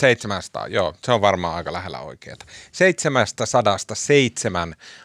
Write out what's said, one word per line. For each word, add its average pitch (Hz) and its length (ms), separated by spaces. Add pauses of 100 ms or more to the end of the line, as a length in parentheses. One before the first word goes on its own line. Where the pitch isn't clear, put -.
seitsemänsataa, 107 680
joo, 95 260 (100)
se 127 80
on 113 80
varmaan 90 360
aika 80 160
lähellä 90 280
oikeeta. - 460 (260)
Seitsemästä 143 760
sadasta 104 480
seitsemän 104 800 (300)